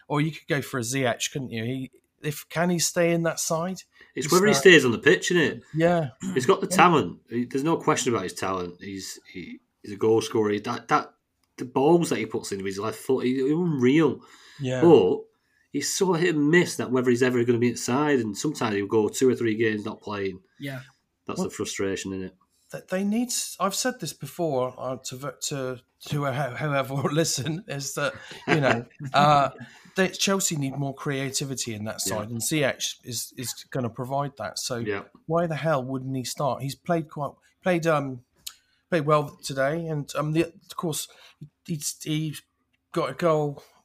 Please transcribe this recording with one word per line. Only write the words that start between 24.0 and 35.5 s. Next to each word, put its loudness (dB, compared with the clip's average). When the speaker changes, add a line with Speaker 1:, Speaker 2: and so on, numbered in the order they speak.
Speaker 1:
before, -4
uh, -8
to -12
v-, -12
to, -8
to -2
who-, -
whoever -2
will -4
<laughs> 0
listen, -2
is -8
that, -4
you 4
know, 2
Speaker 2:
<laughs> -10
Speaker 1:
uh, 6
they, 2
Chelsea 0
need -4
more -4
creativity -4
in -8
that -6
Speaker 2:
Yeah. -2
Speaker 1:
side, -6
and -6
Ziyech -2
is, -10
is -8
gonna -4
provide -6
that. -8
So -6
Speaker 2:
Yeah. -4
Speaker 1:
why 0
the -4